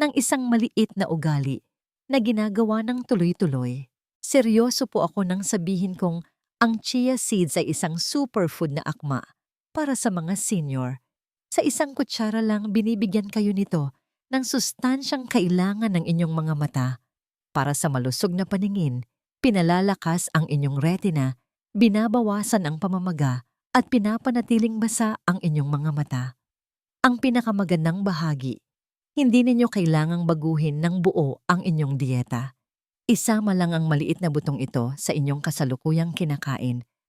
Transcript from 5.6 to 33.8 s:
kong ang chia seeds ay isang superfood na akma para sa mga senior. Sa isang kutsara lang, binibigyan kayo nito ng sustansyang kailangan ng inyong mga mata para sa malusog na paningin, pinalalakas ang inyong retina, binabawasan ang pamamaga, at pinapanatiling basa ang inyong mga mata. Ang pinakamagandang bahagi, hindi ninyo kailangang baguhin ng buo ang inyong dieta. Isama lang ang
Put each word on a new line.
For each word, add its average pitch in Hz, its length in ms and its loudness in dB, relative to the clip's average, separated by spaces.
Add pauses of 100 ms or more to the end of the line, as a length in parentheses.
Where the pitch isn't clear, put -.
kong 170 320 -2 (320)
ang 226 240 0
chia 254 320 0
seeds 185 400 0
ay 165 160 -2
isang 160 240 -4
superfood 170 800 -2
na 156 80 -6
akma 143 400 -6 (480)
para 294 240 -2
sa 233 160 -2
mga 175 240 -4
senior. 135 640 -4 (560)
Sa 330 80 2
isang 285 320 0
kutsara 226 480 -2
lang, 214 320 0
binibigyan 208 560 0
kayo 208 240 0
nito 170 400 -2 (400)
ng 262 80 0
sustansyang 262 880 -2
kailangan 190 640 0
ng 170 160 0
inyong 165 240 0
mga 160 240 0
mata 143 300 -2 (680)
para 139 160 0
sa 143 160 -2
malusog 135 480 0
na 180 80 0
paningin, 185 640 -2 (320)
pinalalakas 180 960 2
ang 160 160 0
inyong 143 320 0
retina, 156 560 0 (320)
binabawasan 214 960 2
ang 156 160 -4
pamamaga, 175 640 -2 (240)
at 262 160 2
pinapanatiling 226 960 0
basa 226 400 -2
ang 180 160 0
inyong 151 320 0
mga 147 240 0
mata. 139 300 -2 (840)
Ang 247 160 0
pinakamagandang 196 800 0
bahagi, 151 560 -2 (560)
hindi 247 320 4
ninyo 240 240 4
kailangang 165 560 2
baguhin 156 560 0
ng 175 160 0
buo 165 480 2
ang 180 160 0
inyong 151 320 0
dieta. 127 640 -2 (480)
Isama 214 480 2
lang 175 160 2
ang 165 160 0